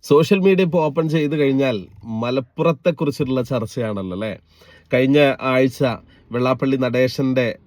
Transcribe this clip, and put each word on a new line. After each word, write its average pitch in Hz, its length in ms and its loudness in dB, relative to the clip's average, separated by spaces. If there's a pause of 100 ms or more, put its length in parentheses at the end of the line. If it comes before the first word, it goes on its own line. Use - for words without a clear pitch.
സോഷ്യൽ 165 360 4
മീഡിയ 190 220 4
ഇപ്പൊ 175 200 0
ഓപ്പൺ 156 260 -2
ചെയ്ത് 151 260 0
കഴിഞ്ഞാൽ 135 380 0 (440)
മലപ്പുറത്തെക്കുറിച്ചുള്ള 135 1160 -2 (100)
ചർച്ചയാണല്ലോ, 107 680 -6
അല്ലേ? 110 120 -8 (640)
കഴിഞ്ഞ 135 240 4 (340)
ആഴ്ച 131 300 2 (520)
വെള്ളാപ്പള്ളി 127 500 0
നടേശന്റെ 127 640 0 (200)